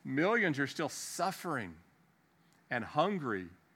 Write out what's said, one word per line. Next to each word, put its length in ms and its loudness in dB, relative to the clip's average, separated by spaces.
millions 560 2
are 80 2
still 200 -4
suffering 840 -4
and 140 -2
hungry 600 0